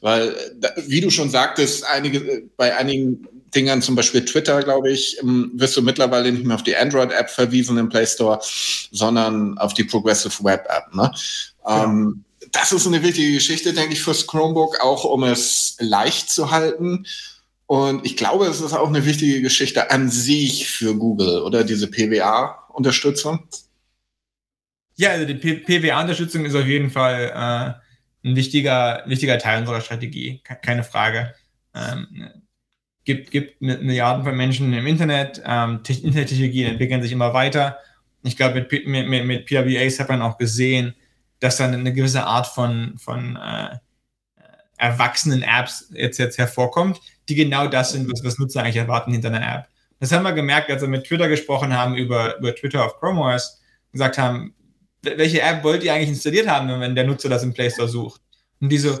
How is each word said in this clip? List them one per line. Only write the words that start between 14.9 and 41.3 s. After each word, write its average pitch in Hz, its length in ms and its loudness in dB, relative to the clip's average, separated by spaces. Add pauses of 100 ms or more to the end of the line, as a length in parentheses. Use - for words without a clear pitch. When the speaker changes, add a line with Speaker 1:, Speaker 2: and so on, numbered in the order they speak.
Speaker 1:
um 131 180 2
es - 560 0
leicht 113 520 0
zu 143 200 0
halten. 160 540 0 (600)
Und 139 380 0
ich 123 120 -4
glaube, 151 300 2
es 160 120 -2
ist 151 140 -4
auch 156 160 2
eine 147 160 2
wichtige 147 360 2
Geschichte 127 500 2
an 131 180 2
sich 127 580 2
für 110 280 0
Google, 101 480 2
oder 110 200 2
diese 104 240 0
P 110 220 0
W 107 120 4
A-Unterstützung? 139 1300 0 (1500)
Speaker 2:
Ja, 190 160 2
also 165 140 0
die 143 100 -4
P-, 160 200 0
P 170 260 2
W 156 100 2
A-Unterstützung 165 540 -2
ist 143 80 -2
auf 139 140 2
jeden 143 240 2
Fall, 127 420 2
äh, 120 960 -6
ein 127 80 2
wichtiger, 131 680 2
wichtiger 131 340 0
Teil 110 200 0
unserer 117 220 -4
Strategie, 123 640 -10
ke-, - 180 -16
keine 120 220 -2
Frage. 113 500 -2 (400)
Ähm, - 560 -10 (760)
gibt, 131 260 -4
gibt - 300 -4
Mi-, 131 160 -2
Milliarden 127 460 0
von 135 120 -2
Menschen 127 380 0
im 120 120 -2
Internet, 151 580 0
ähm, 117 400 -2
Te-, 131 200 -4
Internettechnologien 131 680 0
entwickeln 127 280 0
sich 120 120 -4
immer 120 200 0
weiter. 139 460 0 (420)
Ich 127 160 -6
glaube, 127 180 2
mit 127 140 -4
P-, - 160 -2
mit, 135 220 -2
mit, 127 180 0
mit 127 200 -4
P 131 200 0
W 127 180 2
As 131 160 0
hat 135 100 -4
man 131 120 0
auch 113 160 -2
gesehen, 123 560 0 (460)